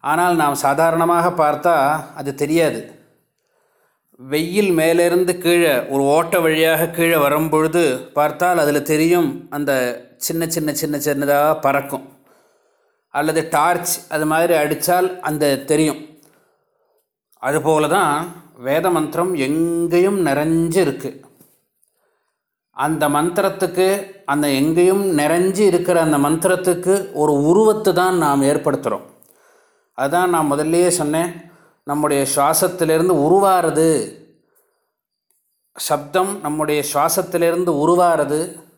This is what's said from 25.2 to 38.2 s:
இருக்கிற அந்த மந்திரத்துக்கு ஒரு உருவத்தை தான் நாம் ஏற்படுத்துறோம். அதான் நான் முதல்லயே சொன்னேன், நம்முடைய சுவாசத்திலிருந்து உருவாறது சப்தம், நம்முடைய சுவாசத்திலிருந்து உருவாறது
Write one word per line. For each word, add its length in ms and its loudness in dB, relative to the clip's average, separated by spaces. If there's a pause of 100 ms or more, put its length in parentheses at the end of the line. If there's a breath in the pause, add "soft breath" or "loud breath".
இருக்கிற 340 2
அந்த 200 2
மந்திரத்துக்கு 760 0 (180)
ஒரு 300 0
உருவத்தை 500 2
தான் 240 0
நாம் 260 0
ஏற்படுத்துறோம். 640 -2 (920 soft breath)
அதான் 360 0
நான் 160 0
முதல்லயே 400 2
சொன்னேன், 400 -2 (560 soft breath)
நம்முடைய 400 0
சுவாசத்திலிருந்து 920 0
உருவாறது 680 2 (1900)
சப்தம், 600 -4
நம்முடைய 460 -2
சுவாசத்திலிருந்து 920 -2
உருவாறது 640 2 (360)